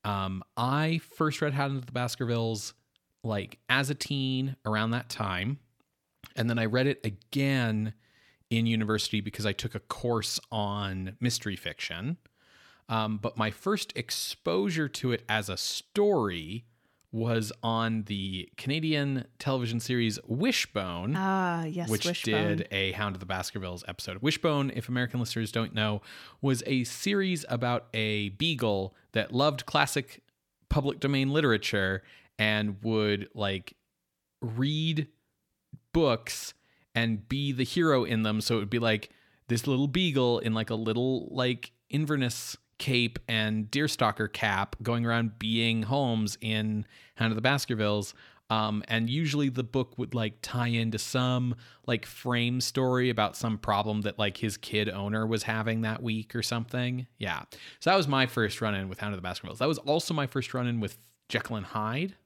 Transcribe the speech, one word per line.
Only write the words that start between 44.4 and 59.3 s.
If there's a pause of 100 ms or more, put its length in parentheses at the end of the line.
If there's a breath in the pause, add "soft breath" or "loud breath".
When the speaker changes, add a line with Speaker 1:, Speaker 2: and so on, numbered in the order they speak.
Speaker 1:
going
around
being
Holmes
in (300 loud breath)
Hound
of
the
Baskervilles. (380 loud breath)
Um,
and
usually
the
book
would,
like,
tie
into
some, (300 loud breath)
like,
frame
story
about
some
problem
that,
like,
his
kid
owner
was
having
that
week
or
something. (120)
Yeah. (380 loud breath)
So
that
was
my
first
run-in
with
Hound
of
the
Baskervilles.